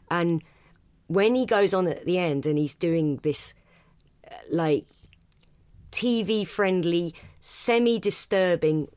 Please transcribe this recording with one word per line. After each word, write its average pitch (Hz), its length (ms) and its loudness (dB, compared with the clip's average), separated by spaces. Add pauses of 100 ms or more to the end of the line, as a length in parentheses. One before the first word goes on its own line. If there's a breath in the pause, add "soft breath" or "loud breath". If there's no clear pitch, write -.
(120)
And 170 320 0 (640 soft breath)
when 202 280 2
he 254 100 0
goes 202 280 2
on 185 140 0
at - 180 -4
the 180 120 0
end 147 280 -2
and 151 120 0
he's 147 180 -2
doing 160 480 0
this, - 300 -2 (760 soft breath)
uh, - 60 -20 (160)
like, 156 340 0 (1080)
T 233 320 0
V 208 200 0
friendly, 175 720 0 (680 loud breath)
semi-disturbing, 185 1160 0